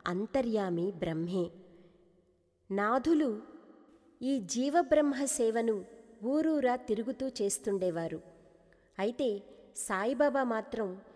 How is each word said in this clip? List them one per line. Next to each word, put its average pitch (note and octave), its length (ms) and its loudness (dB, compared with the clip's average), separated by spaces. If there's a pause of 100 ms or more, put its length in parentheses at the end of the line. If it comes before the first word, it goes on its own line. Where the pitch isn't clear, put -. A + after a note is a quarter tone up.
అంతర్యామి G3 840 0
బ్రహ్మే. E3+ 600 -2 (1200)
నాథులు A#3+ 720 2 (800)
ఈ C4+ 160 0
జీవబ్రహ్మ C#4 840 2
సేవను A3+ 600 0 (400)
ఊరూరా C#4+ 520 2
తిరుగుతూ B3 520 -4
చేస్తుండేవారు. F3+ 920 -2 (760)
అయితే G#3+ 440 0 (340)
సాయిబాబా B3+ 680 0
మాత్రం A3 580 -4 (160)